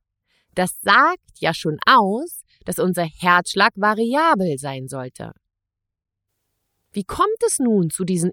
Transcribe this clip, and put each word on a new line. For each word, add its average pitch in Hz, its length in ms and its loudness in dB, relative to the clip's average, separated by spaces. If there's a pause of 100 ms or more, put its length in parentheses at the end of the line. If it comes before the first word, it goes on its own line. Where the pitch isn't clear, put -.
(540)
das 180 260 -4
sagt 269 600 2
ja 160 120 0
schon 156 340 -6
aus, 240 560 2 (220)
dass 180 140 -8
unser 175 260 -2
Herzschlag 180 720 2
variabel 214 840 0
sein 135 300 -10
sollte. 131 440 -12 (1600)
Wie 202 120 -6
kommt 427 420 -2
es - 120 -2
nun 208 320 2
zu - 140 -6
diesen 180 280 0